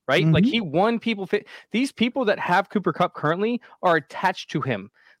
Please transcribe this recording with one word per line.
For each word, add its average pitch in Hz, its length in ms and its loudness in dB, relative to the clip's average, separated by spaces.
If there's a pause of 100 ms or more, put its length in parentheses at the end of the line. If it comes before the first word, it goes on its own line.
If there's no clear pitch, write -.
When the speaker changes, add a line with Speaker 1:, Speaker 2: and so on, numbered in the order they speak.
Speaker 1:
right? 156 200 2
Like, 160 180 6
Speaker 2:
Mm-hmm. 277 80 2
Speaker 1:
he 233 80 0
won 202 380 0
people 202 280 -4
fa-, 208 180 -2 (280)
these 254 200 -2
people 247 340 -2
that 202 120 0
have 185 300 0
Cooper 185 240 -2
Kupp 180 220 -2
currently 202 460 -2 (220)
are 170 140 4
attached - 540 -4
to 156 100 -4
him. 107 300 -6 (300)